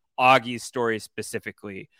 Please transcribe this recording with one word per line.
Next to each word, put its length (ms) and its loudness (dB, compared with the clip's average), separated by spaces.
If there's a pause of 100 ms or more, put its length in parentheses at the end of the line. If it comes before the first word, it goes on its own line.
(200)
Augie's 440 4
story 360 -4
specifically. 920 -14 (100)